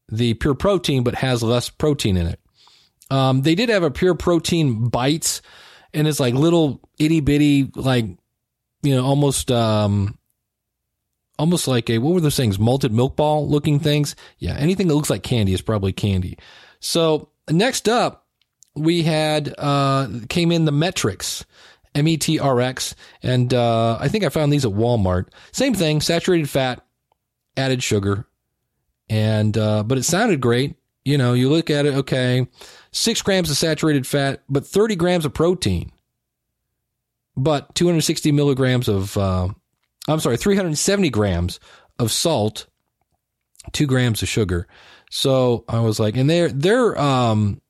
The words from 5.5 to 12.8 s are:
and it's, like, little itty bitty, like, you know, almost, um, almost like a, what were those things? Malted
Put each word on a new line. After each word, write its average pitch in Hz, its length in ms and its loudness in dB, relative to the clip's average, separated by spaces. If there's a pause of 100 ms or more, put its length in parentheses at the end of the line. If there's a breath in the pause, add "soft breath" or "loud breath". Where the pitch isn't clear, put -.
and 151 140 0
it's, 143 120 -2
like, 123 140 0
little 156 480 2 (160)
itty 156 220 2
bitty, 143 560 4
like, 127 300 0 (760)
you 139 140 2
know, 127 100 0
almost, 139 460 0
um, 107 640 0 (1200)
almost 165 300 0
like 127 240 0
a, 113 80 2
what 151 160 0
were 180 60 2
those 147 140 0
things? 107 220 0
Malted 120 340 0